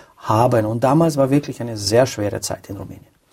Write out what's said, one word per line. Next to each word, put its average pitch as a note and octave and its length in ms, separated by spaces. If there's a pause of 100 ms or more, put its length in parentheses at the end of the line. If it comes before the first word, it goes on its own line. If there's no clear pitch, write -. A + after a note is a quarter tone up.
(180)
haben. A2+ 480
Und A#2 180
damals D3 320
war C3+ 140
wirklich C#3+ 300
eine A#2 160
sehr G#2+ 300
schwere G2+ 340
Zeit - 280
in G2 80
Rumänien. - 300 (260)